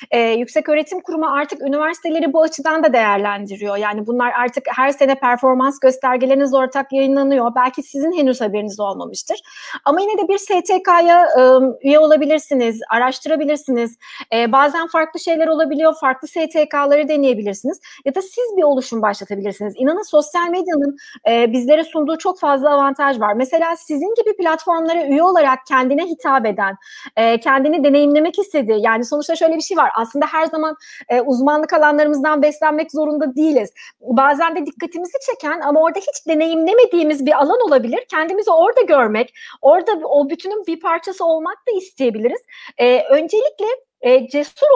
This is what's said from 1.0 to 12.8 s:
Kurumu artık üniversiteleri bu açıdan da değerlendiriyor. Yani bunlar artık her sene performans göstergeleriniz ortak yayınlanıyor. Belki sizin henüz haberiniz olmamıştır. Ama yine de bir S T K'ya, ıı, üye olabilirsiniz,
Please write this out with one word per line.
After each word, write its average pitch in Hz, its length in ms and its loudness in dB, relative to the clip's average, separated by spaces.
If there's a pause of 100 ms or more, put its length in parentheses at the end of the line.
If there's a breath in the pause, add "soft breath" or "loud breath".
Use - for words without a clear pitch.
Kurumu 311 260 -4
artık 294 340 -4
üniversiteleri 311 720 -4
bu 320 80 4
açıdan 320 420 -2
da 285 100 2
değerlendiriyor. 202 840 -2
Yani 214 300 -6
bunlar 247 240 -2
artık 247 320 -4 (120)
her 269 160 0
sene 269 240 0
performans 254 640 0
göstergeleriniz 262 760 2
ortak 269 400 -2
yayınlanıyor. 269 600 2
Belki 254 280 -2
sizin 320 340 -4
henüz 254 280 0
haberiniz 208 340 -6
olmamıştır. 190 640 -8 (440 loud breath)
Ama 311 160 2
yine 403 160 -2
de 381 100 -2
bir 392 100 0
S 370 260 -2
T 381 200 0
K'ya, 349 440 6 (100)
ıı, 254 460 6
üye 285 160 6
olabilirsiniz, 285 840 2 (100)